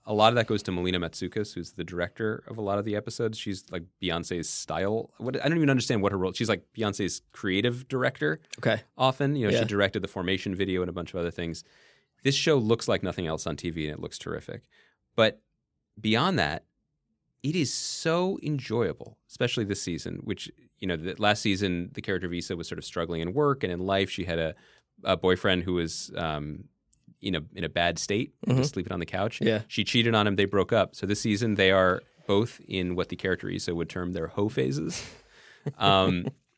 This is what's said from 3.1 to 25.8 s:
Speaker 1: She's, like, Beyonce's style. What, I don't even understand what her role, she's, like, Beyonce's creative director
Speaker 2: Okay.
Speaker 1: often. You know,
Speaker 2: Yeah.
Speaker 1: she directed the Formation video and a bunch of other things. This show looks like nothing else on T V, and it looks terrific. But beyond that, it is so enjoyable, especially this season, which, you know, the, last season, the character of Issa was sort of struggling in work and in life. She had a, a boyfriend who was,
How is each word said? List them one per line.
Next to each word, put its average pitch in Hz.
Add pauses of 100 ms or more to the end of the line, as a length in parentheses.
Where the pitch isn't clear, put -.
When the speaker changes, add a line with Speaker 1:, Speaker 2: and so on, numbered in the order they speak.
Speaker 1:
She's, 98
like, 87 (180)
Beyonce's 85
style. 98
What, 120
I 135
don't 165
even 151
understand 123
what 101
her 98
role, 92
she's, 110
like, 95 (140)
Beyonce's 101 (100)
creative 117
director 135 (180)
Speaker 2:
Okay. 113 (160)
Speaker 1:
often. 135
You 117
know, 98
Speaker 2:
Yeah. 117
Speaker 1:
she 110
directed 101
the 92
Formation 95
video 92
and 87
a 85
bunch 85
of 92
other 85
things. 82 (600)
This 139
show 156
looks 113
like 98
nothing 90
else 80
on 80
T 87
V, 80
and 76
it 78
looks -
terrific. - (520)
But 110 (580)
beyond 120
that, 80 (760)
it 151
is 147
so 175
enjoyable, 120 (120)
especially 120
this 98
season, 87 (100)
which, - (280)
you 104
know, 87
the, 85
last 104
season, 92
the -
character 92
of 87
Issa 87
was 82
sort 82
of 82
struggling 85
in 85
work 139
and -
in 87
life. 95
She 90
had 85
a, 80 (520)
a 95
boyfriend 92
who 90
was, 82